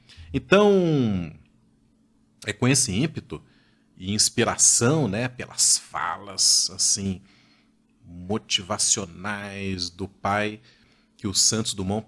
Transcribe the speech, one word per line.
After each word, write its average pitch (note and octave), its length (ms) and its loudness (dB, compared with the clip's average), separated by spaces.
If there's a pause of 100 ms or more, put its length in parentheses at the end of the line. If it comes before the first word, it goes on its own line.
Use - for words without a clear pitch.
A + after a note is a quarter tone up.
(340)
Então, D3 1000 4 (1120)
é G#2+ 80 -4
com - 140 0
esse C3 260 2
ímpeto G#2+ 480 -4 (580)
e F#2 140 -6
inspiração, A#2 960 2
né, G#2+ 180 -2
pelas - 520 -2
falas, F#2 920 -2
assim, F#2 520 -2 (840)
motivacionais F#2+ 1900 -4
do F#2 180 -8
pai, G#2 520 -4 (680)
o G2 80 -4
Santos - 400 0
Dumont G2+ 340 -4